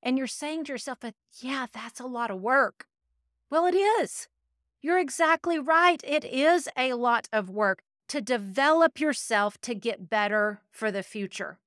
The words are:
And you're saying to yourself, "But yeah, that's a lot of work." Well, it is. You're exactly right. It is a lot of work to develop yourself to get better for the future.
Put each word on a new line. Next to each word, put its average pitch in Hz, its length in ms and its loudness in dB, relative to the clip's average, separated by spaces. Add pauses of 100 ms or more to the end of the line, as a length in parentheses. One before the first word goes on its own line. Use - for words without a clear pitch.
And 254 140 2
you're 262 80 -4
saying 302 380 -8
to 285 80 -10
yourself, 254 280 -10
"But 226 140 -12 (240)
yeah, 262 340 -6
that's 226 260 -14
a 247 60 -12
lot 240 240 -6
of 190 100 -6
work." 240 480 0 (640)
Well, 330 160 2
it 359 80 2
is. 403 540 0 (520)
You're 339 200 2
exactly 330 580 0
right. 320 460 4
It 285 200 0
is 294 540 2
a 262 160 0
lot 240 400 0
of 208 160 0
work 196 320 0 (280)
to 285 120 -4
develop 262 800 2
yourself 220 600 0
to 247 120 -6
get 196 380 -6
better 208 580 0
for 220 220 -4
the 190 100 -4
future. 185 640 -10